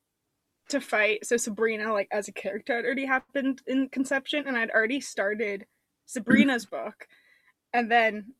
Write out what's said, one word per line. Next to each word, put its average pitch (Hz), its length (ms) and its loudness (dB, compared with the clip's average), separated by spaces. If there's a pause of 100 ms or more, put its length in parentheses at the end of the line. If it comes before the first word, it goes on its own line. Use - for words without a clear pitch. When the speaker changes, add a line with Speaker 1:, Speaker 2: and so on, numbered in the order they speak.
(720)
Speaker 1:
to 277 100 0
Fight, 214 460 0
so 240 100 2
Sabrina, 220 560 -2
like, 202 180 0
as 208 180 -4
a 202 40 -14
character 214 440 -4
had 233 80 -2
already 269 220 -2
happened 269 600 -2
in 262 220 0
conception, 277 580 -2
and 262 100 -2
I'd 226 140 -2
already 226 300 0
started 202 680 -4 (400)
Sabrina's 233 600 4
Speaker 2:
<clears throat> - 40 -20
Speaker 1:
book. - 360 -10 (680)
And 233 180 0
then 220 480 2